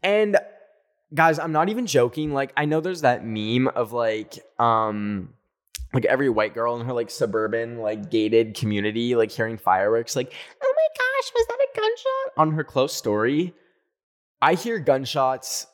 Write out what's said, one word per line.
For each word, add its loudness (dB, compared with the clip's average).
And, 2
guys, 4
I'm -4
not 2
even -4
joking. 2
Like, -2
I 2
know 2
there's -6
that 2
meme 0
of, -2
like, -2
um, 0
like, 0
every 2
white 0
girl -2
in -6
her, -4
like, -4
suburban, -2
like, -6
gated 2
community, 0
like, 2
hearing -4
fireworks, 0
like, -6
"Oh 2
my 2
gosh, -2
was 2
that -6
a 2
gunshot?" -2
on 2
her -4
close -2
story. -2
I 4
hear -4
gunshots -2